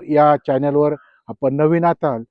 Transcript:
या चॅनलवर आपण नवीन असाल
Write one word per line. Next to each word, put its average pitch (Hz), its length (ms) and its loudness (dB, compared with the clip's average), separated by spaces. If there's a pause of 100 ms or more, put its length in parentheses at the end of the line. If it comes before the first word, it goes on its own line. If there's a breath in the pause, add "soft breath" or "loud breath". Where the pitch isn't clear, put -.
या 147 280 4 (100)
चॅनलवर 143 480 0 (340 soft breath)
आपण 135 260 -4
नवीन 160 320 0
असाल 147 440 -2